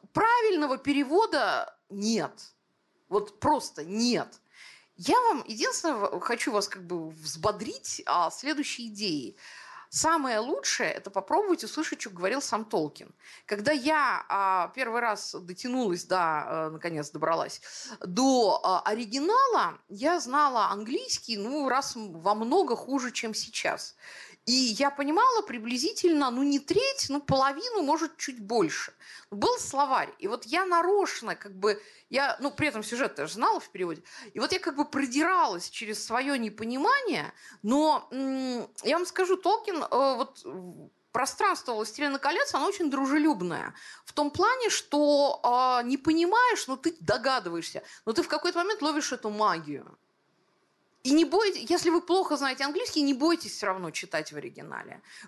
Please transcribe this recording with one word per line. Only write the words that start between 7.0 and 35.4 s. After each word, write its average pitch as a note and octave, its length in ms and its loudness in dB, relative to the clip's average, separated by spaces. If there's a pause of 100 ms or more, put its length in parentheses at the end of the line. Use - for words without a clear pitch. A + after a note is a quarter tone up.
взбодрить, F3+ 960 -6
а, E3 240 2
следующей C4+ 580 -6
идеей. F#3 500 -6 (520)
Самое C#4+ 500 0
лучшее — B3 540 -2
это - 180 -10
попробовать D#4+ 540 0
услышать, D4+ 340 -6
что G#3 120 -10
говорил F#3+ 300 -2
сам A3 220 -2
Толкин. D#3 500 -4 (320)
Когда G#3 280 0
я, C4+ 560 2
а, F#3+ 400 2
первый A#3+ 320 -2
раз A3 340 -2
дотянулась F#3 720 -2
до, F#3 120 0
э, D#3+ 520 0
наконец D#3+ 400 -6
добралась, D#3+ 520 -2 (380)
до, A#3+ 640 4
а, F#3 220 4
оригинала, C4+ 920 2 (100)
я C#4+ 320 0
знала B3+ 460 2
английский, A3+ 720 -4
ну, C4+ 300 -2
раз B3+ 300 0
м-, G3 240 -12
во G3+ 140 2
много A#3+ 420 2
хуже, B3 340 -4
чем A3 220 -4
сейчас. - 640 -4 (500)
И A#3+ 60 0
я B3+ 360 2
понимала F4 540 4
приблизительно, C4 880 0
ну, B3 100 0
не C#4+ 180 4
треть, C5+ 500 0
ну, C#4 120 -2
половину, C#4+ 640 2
может, D4+ 340 0
чуть B3+ 220 -8
больше. G3+ 520 0 (380)
Был D4 300 0
словарь. C4 580 0
И - 100 -6
вот A#3 180 -6
я E4 200 0
нарочно, E4+ 720 2
как G3+ 180 -16
бы, G3+ 260 0 (300)
я, C4+ 300 0
ну, C4+ 100 -2
при D4 180 -2
этом A3 160 -4
сюжет A#3 360 -4
я D3 80 -2
же E3 60 -8
знала E4+ 260 0
в - 100 -18
переводе. F3 320 -6 (320)
И - 60 -8
вот C4 120 -2
я F#4 80 0
как D#4+ 180 -4
бы C#4+ 80 2
продиралась C#4 840 0